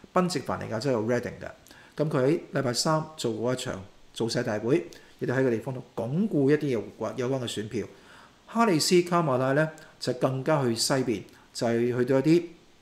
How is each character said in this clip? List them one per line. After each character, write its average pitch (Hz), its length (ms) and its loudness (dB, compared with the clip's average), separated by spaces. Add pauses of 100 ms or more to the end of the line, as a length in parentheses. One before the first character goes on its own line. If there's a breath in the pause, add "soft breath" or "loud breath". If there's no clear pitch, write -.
(120)
賓 180 180 2
夕 143 100 -2
凡 95 180 -4
尼 104 120 -10
亞 110 80 -4
州 139 120 -2
有 117 140 0
Reading 113 360 -2
嘅。 - 80 -12 (480 loud breath)
噉 151 140 0
佢 139 140 2
喺 165 160 2 (120)
禮 143 100 -2
拜 120 100 -2
三 156 300 0 (140)
做 117 180 -4
過 117 200 -2
一 - 20 -2
場 95 280 -8 (280)
造 113 140 -2
勢 120 160 -2
大 110 160 -2
會， 123 280 0 (340 loud breath)
亦 131 60 -4
都 127 60 0
喺 131 120 2
個 131 60 2
地 113 80 0
方 127 160 -6
度 123 80 -8 (120)
鞏 135 320 -2
固 139 240 2
一 151 40 6
啲 151 120 0
有 120 160 0 (160)
關， 107 160 -4
有 123 140 -4
關 131 120 -2
嘅 120 80 -4
選 104 200 -6
票。 107 180 -6 (600 loud breath)
哈 226 200 0
里 180 120 4
斯 175 240 4
卡 175 200 2
馬 135 160 2
拉 131 140 2
呢， 156 180 2 (280 loud breath)
就 - 160 -2
更 131 300 -2
加 151 180 2
去 120 120 2
西 113 200 0
邊， 120 280 0 (300 loud breath)
就 - 140 -2
係 117 300 2
去 123 80 2
到 131 140 4
一 135 40 4
啲 160 200 6 (400)